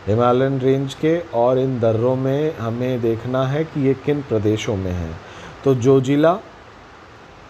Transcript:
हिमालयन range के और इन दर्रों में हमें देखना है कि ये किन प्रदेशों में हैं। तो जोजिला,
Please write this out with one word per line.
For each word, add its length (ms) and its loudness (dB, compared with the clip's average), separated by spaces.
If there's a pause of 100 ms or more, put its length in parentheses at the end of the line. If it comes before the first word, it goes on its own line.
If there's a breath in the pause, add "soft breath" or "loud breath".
हिमालयन 520 2
range 340 0
के 260 0
और 400 0
इन 200 -2
दर्रों 360 2
में 420 -2
हमें 440 -4
देखना 460 -2
है 160 -2
कि 240 -2
ये 60 4
किन 280 -2
प्रदेशों 540 0
में 160 -4
हैं। 300 -6 (420 loud breath)
तो 120 4
जोजिला, 640 4 (1120)